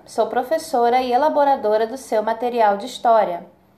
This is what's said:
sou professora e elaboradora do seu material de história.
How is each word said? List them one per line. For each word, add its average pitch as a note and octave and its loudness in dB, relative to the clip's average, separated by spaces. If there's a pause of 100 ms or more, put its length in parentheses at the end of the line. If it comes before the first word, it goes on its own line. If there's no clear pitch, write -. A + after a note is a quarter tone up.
sou A3 -2
professora B3+ 0
e B3+ -4
elaboradora B3+ 2
do B3+ -10
seu G#3+ -2
material A3+ 0
de A#3 -10
história. G3+ 0 (320)